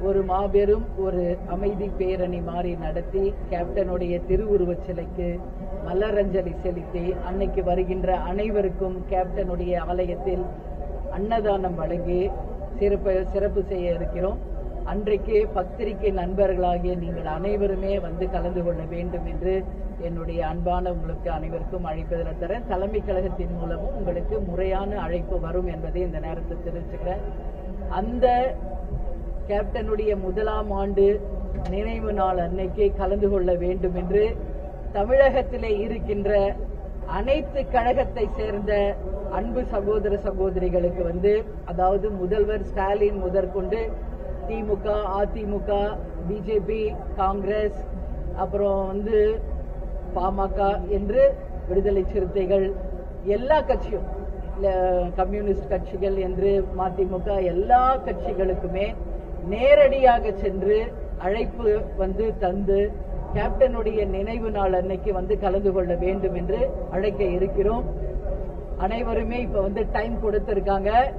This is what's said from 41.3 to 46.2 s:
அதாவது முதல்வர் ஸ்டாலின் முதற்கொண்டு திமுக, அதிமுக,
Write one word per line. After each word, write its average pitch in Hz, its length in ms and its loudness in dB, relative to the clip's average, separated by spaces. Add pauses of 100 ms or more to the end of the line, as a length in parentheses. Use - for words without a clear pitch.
அதாவது 185 360 2 (140)
முதல்வர் 202 500 2
ஸ்டாலின் 202 540 2
முதற்கொண்டு 185 560 0 (680)
திமுக, 214 380 -2 (320)
அதிமுக, 202 500 -2 (600)